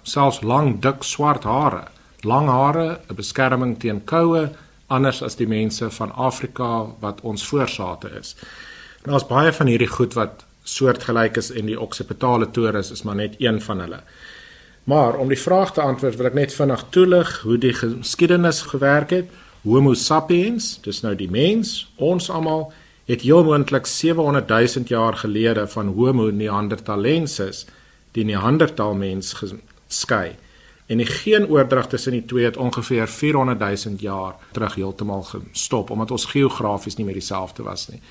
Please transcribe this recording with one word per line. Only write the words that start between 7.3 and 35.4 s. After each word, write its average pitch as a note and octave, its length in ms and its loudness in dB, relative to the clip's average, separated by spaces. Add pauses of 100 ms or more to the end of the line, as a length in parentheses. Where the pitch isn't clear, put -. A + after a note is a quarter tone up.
voorsate G2 640 -4 (100)
is. - 160 -16 (640)
Daar's C#3 240 0
baie D3 260 4
van D3+ 140 2
hierdie A#2+ 220 4
goed - 260 -2
wat G#2+ 300 -4 (200)
soortgelyk A#2 720 0
is A2+ 160 -2
en A2 140 -4
die G#2+ 140 -4
occipitale A2+ 720 -2
torus G#2+ 400 0
is - 120 -12
maar G#2 120 -6
net G#2 240 -4
een A2 220 0
van G2+ 200 -6
hulle. E2 200 -10 (840)
Maar C3+ 320 4
om C3+ 120 -2
die C3+ 100 2
vraag F#3 340 2
te - 80 -2
antwoord, C3 360 0
wil B2 100 0
ek B2 80 0
net C#3 200 0
vinnig C#3 360 0
toelig F3+ 520 4
hoe A#2 160 2
die A#2+ 140 2
geskiedenis D#3 920 2
gewerk C#3+ 480 2
het. F3+ 140 0 (380)
Homo B2+ 320 6
sapiens, F3 880 0
dis - 200 -8
nou G#2+ 120 -2
die F#2 160 -6
mens, F3+ 640 0
ons F3 340 0
almal, D#3+ 420 -2 (320)
het A#2+ 160 -2
heel D#3+ 240 8
moontlik D3 420 2
sewehonderdduisend C3+ 1000 2
jaar A2+ 280 2
gelede G#2+ 520 0
van G#2+ 200 -4
Homo A2+ 420 2
neanderthalensis, G#2 1400 -2 (460)
die A2+ 120 0
Neandertal G#2+ 720 2
mens, F#2+ 380 -4
geskei. - 1040 -6 (500)
En A2+ 100 -2
die A#2 100 0
geen G#3 400 2
oordrag C3+ 420 4
tussen B2+ 240 -4
die A#2 120 -4
twee A#2+ 200 0
het A#2 120 0
ongeveer A#2+ 520 -2
vierhonderdduisend A2 920 -2
jaar F#2+ 340 -8 (180)
terug G#2+ 220 -4
heeltemal G2 480 -6
gestop, - 680 -6